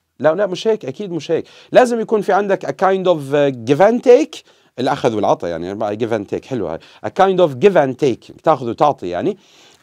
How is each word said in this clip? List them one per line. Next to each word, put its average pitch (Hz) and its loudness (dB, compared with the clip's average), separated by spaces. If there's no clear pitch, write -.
لا، 151 2
لا، 202 -2
مش 185 -6
هيك، 220 -2
أكيد 170 -10
مش 165 -6
هيك. 151 -2
لازم 233 4
يكون 214 -2
في 185 -2
عندك 196 0
a 147 -4
kind 190 0
of، 151 -2
آه، 143 2
give 147 2
and 226 4
take، 269 4
الأخذ 131 -2
والعطاء، 104 0
يعني، 98 -6
give 110 -4
and 107 -4
take، 87 -8
حلوة 95 -6
هاي. 82 -8
A 107 -8
kind 190 2
of 175 4
give 202 4
and 139 0
take، - -4
تاخذ 135 0
وتعطي، 131 0
يعني. 113 -4